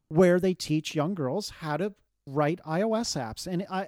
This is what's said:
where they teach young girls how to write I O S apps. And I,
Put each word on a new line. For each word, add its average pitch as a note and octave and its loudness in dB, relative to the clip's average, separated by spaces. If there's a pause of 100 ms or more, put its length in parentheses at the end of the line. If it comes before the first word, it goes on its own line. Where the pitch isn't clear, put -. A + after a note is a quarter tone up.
where F3+ 6
they F#3 2
teach - -4
young D3+ 0
girls D#3+ -4
how D3+ -4
to G3 -4 (340)
write D3 0
I D#3+ 0
O A3 0
S A3+ -2
apps. A2+ -6
And F#3 -2
I, F#3+ -4